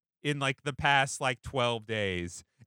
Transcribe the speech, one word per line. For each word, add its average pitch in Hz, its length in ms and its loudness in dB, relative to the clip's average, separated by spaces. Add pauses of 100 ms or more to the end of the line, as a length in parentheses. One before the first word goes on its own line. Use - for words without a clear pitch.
(220)
in, 143 160 -2
like, 135 240 -2
the 147 100 -4
past, 139 480 2
like, 127 220 -2
twelve 120 440 -2
days. 95 580 -4 (220)